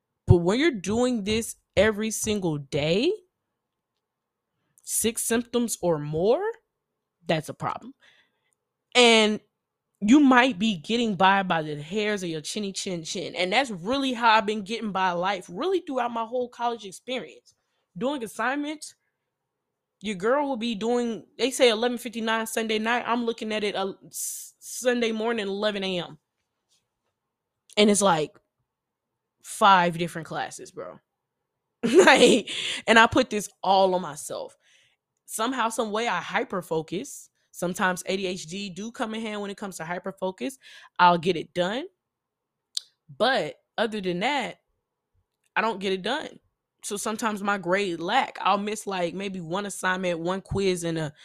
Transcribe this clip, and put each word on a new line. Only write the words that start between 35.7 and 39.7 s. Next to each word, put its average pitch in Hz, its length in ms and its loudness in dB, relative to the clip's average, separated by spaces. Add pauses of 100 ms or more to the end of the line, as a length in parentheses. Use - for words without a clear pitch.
some 220 220 -4
way, 233 160 -2
I 180 120 -2
hyper-focus. 175 1080 -4 (220)
Sometimes 185 540 -2
A 190 100 -2
D 196 100 -4
H 175 200 -6
D 196 240 -10
do 202 220 -12
come 220 220 -6
in 220 80 -8
hand 214 200 -8
when 202 80 -8
it 196 60 -12
comes 196 220 -10